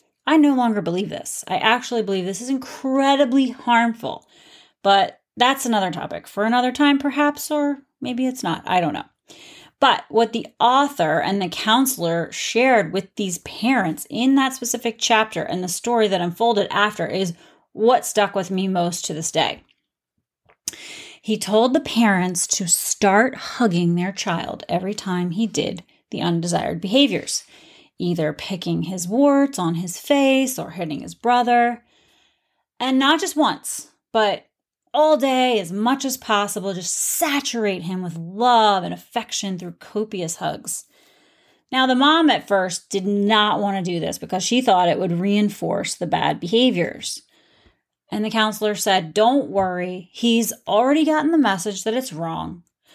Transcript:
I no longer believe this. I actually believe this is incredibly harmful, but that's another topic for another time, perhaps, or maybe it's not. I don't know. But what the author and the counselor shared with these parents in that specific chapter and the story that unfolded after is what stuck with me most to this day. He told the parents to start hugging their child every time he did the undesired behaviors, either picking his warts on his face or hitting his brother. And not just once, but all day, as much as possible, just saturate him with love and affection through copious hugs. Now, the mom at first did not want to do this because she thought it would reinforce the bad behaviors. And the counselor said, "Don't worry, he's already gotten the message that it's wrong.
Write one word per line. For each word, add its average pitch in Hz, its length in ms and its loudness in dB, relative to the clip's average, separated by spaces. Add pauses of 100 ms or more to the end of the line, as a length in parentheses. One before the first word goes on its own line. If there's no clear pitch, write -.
(280)
I 311 80 4
no 294 180 6
longer 233 280 2
believe 175 280 -2
this. - 380 -10
I 185 100 -2
actually 233 460 0
believe 190 220 -2
this 196 160 -6
is 247 80 -8
incredibly 269 1000 2
harmful, 233 760 0 (560)
but 196 380 4 (160)
that's 262 280 2
another 202 260 0
topic 160 360 -8
for 202 160 -4
another 247 280 2
time, 285 280 4
perhaps, 294 500 -2
or 285 280 0 (240)
maybe 254 260 -4
it's 254 160 -6
not. 185 220 -4
I 180 160 2
don't 165 120 -2
know. - 120 -8 (760)
But 262 300 4
what 220 240 2
the 233 140 -6 (120)
author 240 640 2
and 196 200 0
the 180 60 -4
counselor 170 840 0
shared 226 600 2
with 190 240 -6
these 190 240 -4
parents 208 720 -2
in 262 260 2
that 269 180 2
specific 233 460 -6
chapter 220 420 2
and 180 220 -4
the 180 60 -6
story 220 400 0
that 185 100 0
unfolded 202 500 0
after 202 380 -2
is 175 260 -2 (380)
what 233 340 2
stuck 202 300 0
with 185 160 -4
me 190 160 -2
most 175 380 -2
to - 80 -6
this 156 180 -6
day. - 320 -2 (1600)
He 214 160 -4
told 220 360 2
the 302 60 2
parents 185 680 0
to - 200 -2
start 214 680 2
hugging 175 600 0
their 180 160 -2
child - 560 -6
every 185 260 -4
time 180 380 -4
he 214 160 -2
did - 360 -6 (280)
the - 100 -6
undesired 170 600 -2
behaviors, 214 640 0 (540)
either 170 360 -2
picking 170 500 -6
his 175 240 -8
warts 277 520 2
on 170 160 -2
his 170 240 -6
face 269 580 2
or 156 140 -8
hitting 160 300 -8
his 165 140 -14
brother. 240 680 2 (960)
And 262 180 0
not 285 220 4
just 370 160 -4
once, - 560 -2 (200)
but 214 340 0 (480)
all 302 240 4
day, 254 420 2
as 170 120 -6
much 247 340 0
as 262 120 -4
possible, 202 560 -2
just 170 220 -6
saturate 233 880 -2
him 185 180 -6
with 170 160 -8
love 208 640 2
and 175 100 -6
affection 196 640 -8
through 175 160 -12
copious 196 640 -8
hugs. - 480 -8 (880)
Now, 262 140 2
the 254 100 4
mom 302 360 4
at - 160 -2
first 185 420 -2
did 190 160 -4
not 208 540 2
want 202 180 -2
to 180 140 -4
do 170 80 -2
this 160 180 -4
because 180 260 -6
she 247 180 2
thought 180 280 4
it 156 80 2
would 170 220 -2
reinforce 202 760 -2
the 175 140 -6
bad 156 320 -2
behaviors. 196 800 0 (920)
And 214 140 -2
the 220 60 -4
counselor 214 420 0
said, 185 400 0
"Don't 254 380 2
worry, 180 600 -4
he's 233 400 2 (160)
already 254 380 4
gotten 311 260 2
the 339 60 4
message 196 460 0
that 220 100 -2
it's 254 180 -4
wrong. 165 520 -8 (320)